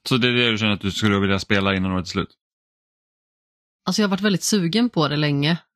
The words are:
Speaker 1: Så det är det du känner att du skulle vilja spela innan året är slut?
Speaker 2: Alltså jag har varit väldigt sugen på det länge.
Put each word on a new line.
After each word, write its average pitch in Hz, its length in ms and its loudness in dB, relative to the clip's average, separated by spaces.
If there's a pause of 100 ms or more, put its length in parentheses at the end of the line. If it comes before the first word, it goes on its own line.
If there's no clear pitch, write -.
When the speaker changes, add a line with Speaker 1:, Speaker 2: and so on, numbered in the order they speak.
Speaker 1:
Så 131 100 2
det 120 100 2
är 123 40 2
det 120 200 2
du 110 60 -2
känner 107 160 0
att 92 80 -4
du 98 100 -2
skulle 101 280 2
vilja 98 200 2
spela 98 360 0
innan 95 160 -2
året 92 140 -2
är - 40 -10
slut? 95 200 -4 (1600)
Speaker 2:
Alltså 185 160 0
jag 208 60 2
har 185 40 -4
varit 190 100 -2
väldigt 202 220 0
sugen 208 460 0
på 151 180 0
det 143 80 -4
länge. 147 420 0 (180)